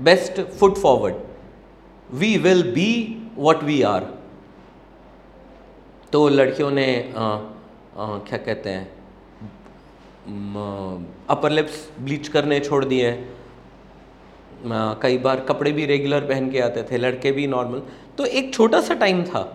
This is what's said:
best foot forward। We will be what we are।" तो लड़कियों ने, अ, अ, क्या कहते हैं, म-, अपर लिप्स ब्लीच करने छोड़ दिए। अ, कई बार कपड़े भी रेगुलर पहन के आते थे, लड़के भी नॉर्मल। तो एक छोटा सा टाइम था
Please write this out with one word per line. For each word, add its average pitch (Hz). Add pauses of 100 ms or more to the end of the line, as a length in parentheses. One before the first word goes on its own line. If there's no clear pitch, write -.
best 180
foot 190
forward। 110 (1000)
We 180
will 170
be 226 (360)
what 156
we 143
are।" 98 (2000)
तो 151
लड़कियों 135
ने, 135
अ, 117
अ, 107 (480)
क्या 104
कहते 107
हैं, 95 (1400)
म-, 101 (260)
अपर 147
लिप्स 151 (100)
ब्लीच 143
करने 143
छोड़ 143
दिए। 127
अ, - (1800)
कई 127
बार 131
कपड़े 143
भी 151
रेगुलर 143
पहन 135
के 127
आते 120
थे, 123
लड़के 127
भी 143
नॉर्मल। 127 (360)
तो 285
एक 262
छोटा 226
सा -
टाइम 190
था 127 (140)